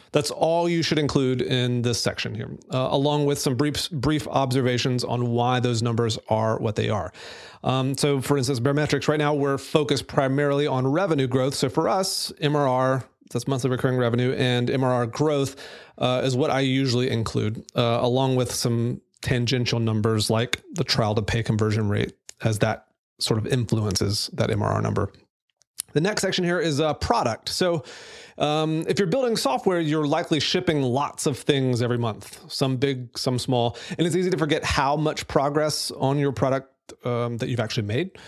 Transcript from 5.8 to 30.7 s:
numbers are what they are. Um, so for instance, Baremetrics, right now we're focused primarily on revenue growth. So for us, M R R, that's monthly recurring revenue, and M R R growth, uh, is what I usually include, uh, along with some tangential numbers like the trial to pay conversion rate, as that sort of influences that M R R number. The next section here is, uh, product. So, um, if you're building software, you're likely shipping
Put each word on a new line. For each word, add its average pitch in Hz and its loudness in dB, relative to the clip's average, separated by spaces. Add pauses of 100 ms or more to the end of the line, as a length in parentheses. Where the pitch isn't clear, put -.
numbers 117 0
are 110 2
what 110 -2
they 110 0
are. 95 -4 (520)
Um, 131 0
so 143 0
for 143 2
instance, 123 -2
Baremetrics, 143 0
right 151 2
now 151 2
we're 139 0
focused 147 0
primarily 143 2
on 131 0
revenue 151 2
growth. 131 0
So 135 0
for 160 0
us, 190 -2
M 147 2
R 143 2
R, 131 2 (280)
that's 120 -4
monthly 135 0
recurring 127 0
revenue, 123 2
and 123 2
M 131 2
R 127 2
R 120 2
growth, 143 0 (400)
uh, 127 0
is 131 0
what 147 2
I 131 2
usually 131 2
include, 113 -2 (100)
uh, 117 2
along 127 2
with 123 0
some 120 0 (200)
tangential 120 0
numbers 110 2
like 113 0 (120)
the 135 -2
trial 110 0
to 107 0
pay 113 -2
conversion 107 0
rate, 104 0 (320)
as 110 0
that 110 0 (320)
sort - 0
of 110 -2
influences 107 0
that 113 0
M 107 0
R 101 0
R 104 0
number. 101 0 (840)
The 151 2
next 208 0
section 185 0
here 175 2
is, 151 0
uh, 151 2
product. 147 0
So, 170 0 (540)
um, 156 0
if - 0
you're 196 0
building 240 2
software, 220 0
you're 156 0
likely 160 2
shipping 165 0